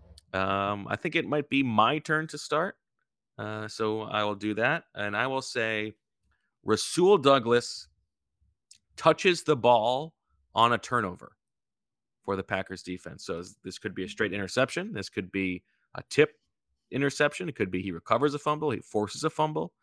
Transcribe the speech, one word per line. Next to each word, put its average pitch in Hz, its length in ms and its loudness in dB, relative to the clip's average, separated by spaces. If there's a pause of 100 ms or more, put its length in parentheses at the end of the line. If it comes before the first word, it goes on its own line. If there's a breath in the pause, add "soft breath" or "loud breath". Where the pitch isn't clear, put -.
(340)
Um, 98 560 -2
I 104 60 -2
think 151 200 -4
it 165 120 0
might 143 220 -2
be 139 140 2
my 117 360 4
turn 156 280 -2
to 147 100 -14
start. 160 400 -4 (600)
Uh, 107 280 -8
so 110 360 -2
I 107 220 -2
will 104 100 -2
do 104 200 -2
that. 131 280 0 (100)
And 101 240 -4
I 117 80 0
will 135 160 -4
say 110 540 -4 (680)
Rasul 170 540 4
Douglas 123 680 4 (1080)
touches 165 480 2
the 151 120 2
ball 123 580 2 (400)
on 117 200 6
a 113 40 2
turnover 107 580 -4 (880)
for 98 120 -2
the 95 80 -4
Packers 95 400 -6
defense. 87 420 -12
So 85 140 -6
s-, 87 240 -14
this 92 160 -12
could 95 160 -8
be 92 80 -6
a 90 60 -6
straight 104 220 -4
interception. 127 600 -2
This 101 160 -8
could 92 220 -6
be 95 320 -2 (320)
a - 140 -10
tip - 280 4 (540)
interception. 147 580 -2
It 131 60 -10
could 98 160 -2
be 92 100 -2
he 95 100 -6
recovers 120 440 0
a 147 40 -10
fumble. 151 300 -2
He 110 100 -2
forces 107 440 -4
a 160 60 -2
fumble. 156 540 -2